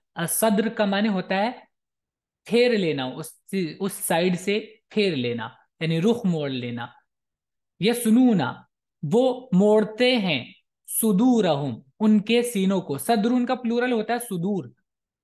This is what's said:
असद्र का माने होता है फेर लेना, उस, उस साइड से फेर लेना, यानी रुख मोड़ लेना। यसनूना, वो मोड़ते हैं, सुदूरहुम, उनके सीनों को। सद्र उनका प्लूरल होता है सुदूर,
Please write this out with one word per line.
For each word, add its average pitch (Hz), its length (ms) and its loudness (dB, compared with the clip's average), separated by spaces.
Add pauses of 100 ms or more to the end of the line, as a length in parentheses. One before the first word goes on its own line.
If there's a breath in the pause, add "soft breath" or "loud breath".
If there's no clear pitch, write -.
(180)
असद्र 214 520 0
का 220 160 -2
माने 202 240 0
होता 190 260 -2
है 220 280 -4 (840)
फेर 240 240 2
लेना, 156 360 0
उस, 127 340 -14 (400)
उस 196 120 -4 (100)
साइड 180 320 0
से 202 240 -4 (340)
फेर 196 220 0
लेना, 120 300 -4 (360)
यानी 165 180 0
रुख 226 260 0
मोड़ 156 260 -2
लेना। 120 420 -8 (880)
यसनूना, 220 840 2 (360)
वो 240 500 0
मोड़ते 214 640 4
हैं, 170 360 -4 (340)
सुदूरहुम, 185 920 2 (180)
उनके 214 440 4
सीनों 196 380 0
को। 143 160 -6
सद्र 226 340 0
उनका 247 240 0
प्लूरल 240 360 -2
होता 220 220 -2
है 240 60 -4
सुदूर, 185 540 -6 (500)